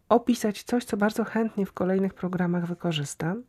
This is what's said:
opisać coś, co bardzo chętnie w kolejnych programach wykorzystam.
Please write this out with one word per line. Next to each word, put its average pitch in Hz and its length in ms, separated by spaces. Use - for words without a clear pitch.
opisać 233 540
coś, 240 220
co - 120
bardzo 214 280
chętnie 220 420
w - 60
kolejnych 190 420
programach 175 520
wykorzystam. 170 840